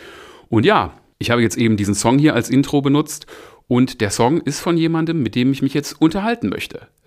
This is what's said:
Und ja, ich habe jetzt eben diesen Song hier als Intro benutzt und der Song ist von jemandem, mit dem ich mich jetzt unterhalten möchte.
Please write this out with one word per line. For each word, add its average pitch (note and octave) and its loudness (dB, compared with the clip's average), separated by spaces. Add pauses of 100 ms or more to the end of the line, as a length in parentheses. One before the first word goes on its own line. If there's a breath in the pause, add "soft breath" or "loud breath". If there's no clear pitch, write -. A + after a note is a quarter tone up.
(500 loud breath)
Und A2+ 2
ja, D3+ 2 (240)
ich - -4
habe A#2+ 2
jetzt A2+ 0
eben A2+ 2
diesen G2+ 0
Song A#2+ 2
hier D3 4
als A#2 -2
Intro C#3 2
benutzt C#3+ -2 (420 loud breath)
und B2 0
der G2 0
Song C3+ 0
ist C#3+ -6
von E3+ -2
jemandem, E3 0
mit A2 -4
dem B2+ 2
ich C3+ -2
mich C#3 0
jetzt - -6
unterhalten G3+ 0
möchte. - -10 (180)